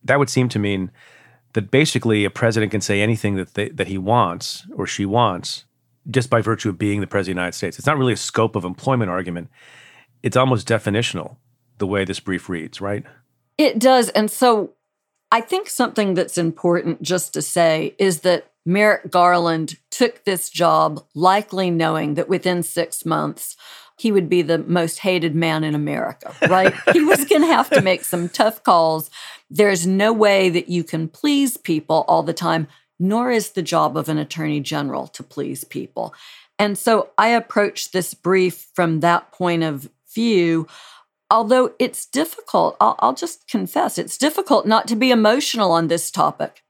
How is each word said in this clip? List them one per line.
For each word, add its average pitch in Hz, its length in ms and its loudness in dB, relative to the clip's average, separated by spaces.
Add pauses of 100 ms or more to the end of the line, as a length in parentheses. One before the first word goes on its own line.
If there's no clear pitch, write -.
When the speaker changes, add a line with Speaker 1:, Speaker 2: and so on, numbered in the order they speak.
Speaker 1:
That 139 140 2
would 139 120 2
seem 127 200 2
to - 80 -4
mean 98 320 -2 (600)
that 107 180 -4
basically 117 540 2
a 95 60 0
president 110 420 0
can 107 80 -2
say 101 220 0
anything 107 340 0
that 92 180 -6
they, 104 140 -4
that 87 200 -6
he 95 100 -6
wants 95 760 0
or 92 120 -6
she - 180 -4
wants 101 600 -2 (460)
just 123 200 0
by 117 100 2
virtue 110 280 -2
of 87 100 -6
being 101 220 -2
the 95 60 -4
president 95 260 -4
of 90 40 -4
the 90 60 -4
United 90 140 -6
States. 90 220 -8
It's - 80 -6
not 147 120 0
really 127 160 0
a - 20 -4
scope - 400 -2
of 90 80 -4
employment 104 460 -2
argument. 87 380 -6 (760)
It's 120 140 -2
almost 127 300 2
definitional, 107 680 -2 (420)
the 101 80 -4
way 98 180 -2
this 92 160 -6
brief 92 280 -6
reads, 82 320 -10
right? 101 240 -6 (540)
Speaker 2:
It 285 200 2
does. 254 320 4
And 214 200 0
so 226 420 2 (580)
I 233 100 4
think 370 280 -6
something 208 460 -2
that's 175 240 -2
important 170 640 -2
just 170 320 -4
to 151 80 -4
say 160 560 0
is 185 220 0
that 175 280 2 (160)
Merrick 196 460 2
Garland 175 680 2 (140)
took - 340 -2
this 185 240 -4
job 156 560 0 (100)
likely 185 560 2
knowing 160 440 -2
that 165 140 -4
within 180 340 -2
six - 420 -6
months, 151 520 -4 (420)
he 226 120 0
would 185 180 2
be 175 140 2
the 165 160 0
most 165 420 -2
hated 170 340 0
man 160 300 0
in 151 100 -2
America, - 600 -6 (140)
right? 185 340 4
Speaker 1:
<laughs> - 100 2
Speaker 2:
He 302 120 6
was 294 200 4
gonna 311 220 4
have 311 240 2
to 285 100 6
make 185 240 0
some 175 240 -4
tough 220 340 -4
calls. 160 480 2 (400)
There's 185 360 2
no 196 260 2
way 202 360 4
that 170 200 -2
you 175 140 -2
can 165 260 -6
please 277 480 -2
people 156 520 -2
all 160 140 2
the 160 100 -4
time, 165 360 -2 (300)
nor 220 320 0
is 226 200 -2
the 185 120 -6
job 156 340 0
of 156 120 -4
an 156 100 -2
attorney 151 420 -4
general 139 480 -6
to - 140 -18
please 139 420 -10
people. 120 500 -10 (440)
And 202 200 0
so - 400 0
I 214 100 4
approach 226 600 0
this 180 240 -4
brief 185 600 0
from 165 260 0
that 170 320 0
point 170 300 -2
of 143 280 -6 (240)
view, 170 520 2 (640)
although 240 480 4
it's - 280 -4
difficult. 208 720 -2
I'll, 220 200 4
I'll 254 140 2
just - 340 -12
confess, - 500 -4
it's - 200 -10
difficult 302 480 0
not 220 220 2
to 233 80 -2
be 254 140 2
emotional 220 600 2
on 165 160 2
this 165 220 -2
topic. 151 600 -2